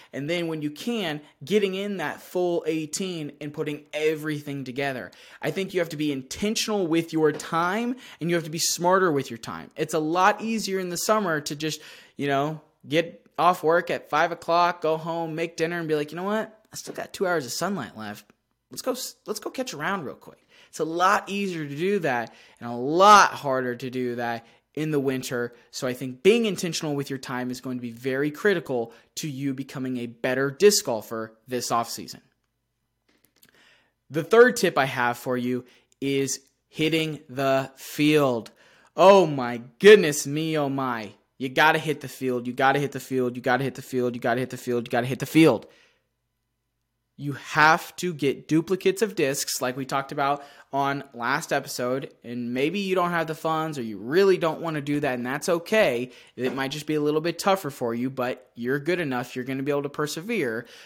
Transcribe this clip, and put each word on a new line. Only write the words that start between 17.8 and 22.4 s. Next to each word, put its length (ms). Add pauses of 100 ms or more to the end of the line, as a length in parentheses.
left. 340 (400)
Let's 120
go 100
s-, 240 (100)
let's 140
go 100
catch 220
a 40
round 280
real 100
quick." 320 (220)
It's 120
a 40
lot 440
easier 380
to 100
do 240
that 340 (240)